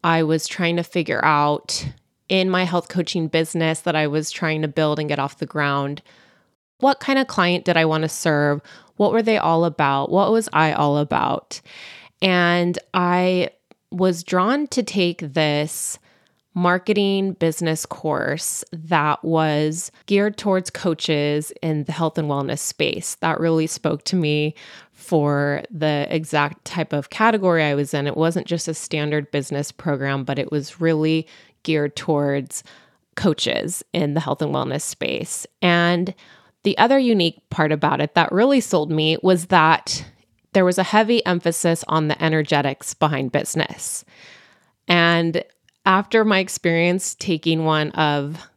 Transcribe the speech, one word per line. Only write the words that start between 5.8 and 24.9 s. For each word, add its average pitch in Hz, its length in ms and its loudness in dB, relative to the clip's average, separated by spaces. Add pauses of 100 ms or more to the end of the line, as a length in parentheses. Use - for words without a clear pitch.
what 269 200 2
kind 269 200 0
of 262 80 0
client 180 380 0
did 170 120 2
I 160 80 4
want 156 180 2
to 160 60 -2
serve? 147 540 0 (340)
What 208 160 2
were 233 100 2
they 220 140 2
all 165 300 2
about? 139 440 0
What 190 220 4
was 226 200 2
I 156 200 4
all 147 260 2
about? - 600 -2 (640)
And 175 560 2 (160)
I 180 560 2 (400)
was 180 340 0
drawn 233 440 0
to 254 140 -2
take 180 380 -2
this 151 800 -2 (560)
marketing 190 800 0
business 160 500 -2
course - 880 -4
that 156 500 0
was 156 680 0 (140)
geared 202 320 0
towards 185 320 -2
coaches 151 920 -2
in 156 240 -2
the 165 80 -6
health 160 240 -2
and 151 140 -2
wellness 139 300 -4
space. - 560 -6
That 165 220 -2
really 160 280 0
spoke - 380 -4
to - 120 -2
me 151 380 0 (360)